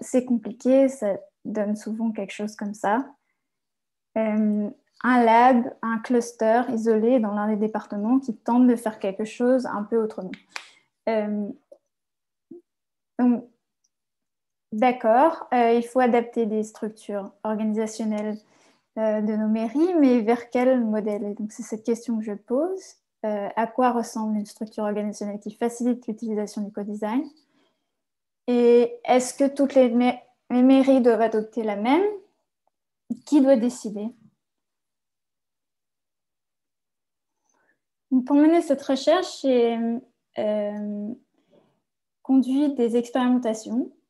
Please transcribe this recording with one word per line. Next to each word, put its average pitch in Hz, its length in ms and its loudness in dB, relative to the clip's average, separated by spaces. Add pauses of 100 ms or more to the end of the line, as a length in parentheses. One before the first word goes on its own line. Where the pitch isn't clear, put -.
c'est 254 240 -2
compliqué, 254 640 2
ça 214 260 -4 (300)
donne 208 320 -4
souvent 220 340 -6
quelque 202 220 -8
chose 208 240 -8
comme 208 180 -8
ça. 214 320 -2 (1120)
Euh, 214 500 -2 (360)
un 247 200 4
lab, 233 580 6
un 226 160 -4
cluster 233 640 0 (100)
isolé 226 460 2
dans 208 160 -2
l'un 208 140 -2
des 214 80 -2
départements 214 640 -2
qui 240 160 -8
tente 247 320 4
de 240 80 4
faire 220 240 -6
quelque 196 240 -6
chose 247 420 0
un 208 160 -6
peu 226 180 -2
autrement. 214 300 -6 (800)
Euh, 208 400 -2 (1700)
donc, 240 260 2 (1300)
d'accord, 247 840 2
euh, 233 200 4
il 233 100 2
faut 233 160 -4
adapter 233 480 2
des 214 160 -2
structures 208 720 -10 (100)
organisationnelles, 214 960 -4 (600)
euh, 214 240 0
de 214 120 -2
nos 214 140 -2
mairies, 233 500 0
mais 247 220 4
vers 233 300 -2
quel 254 340 2
modèle ? 214 400 -4
Et 202 100 -6
donc, 208 160 -10
c'est - 140 -16
cette 220 200 -12
question 226 340 -4
que 214 60 -6
je 208 100 -8
pose. 320 600 -6 (300)
Euh, 208 320 -6
à 226 100 0
quoi 247 240 0
ressemble 226 480 -4
une 208 80 -8
structure 214 380 -10
organisationnelle 208 560 -6
qui 214 140 -12
facilite 240 520 -4
l'utilisation 214 560 -6
du 196 80 -8
co-design ? 214 540 -6 (1200)
Et 240 580 4
est-ce 254 300 2
que 277 180 2
toutes 277 220 0
les 254 160 6
ma-, 247 300 0 (300)
les 247 120 2
mairies 269 380 6
doivent 226 220 4
adopter 220 420 -2
la 208 120 -2
même ? 262 280 2 (1200)
Qui 302 140 4
doit 269 160 6
décider ? 220 580 -4 (4000)
Donc, 254 160 2
pour 285 100 2
mener 320 240 4
cette 277 220 -2
recherche, 311 580 0
j'ai, 233 380 2 (600)
euh, 208 720 -4 (1120)
conduit 269 520 2
des 233 220 0
expérimentations 247 920 -2 (200)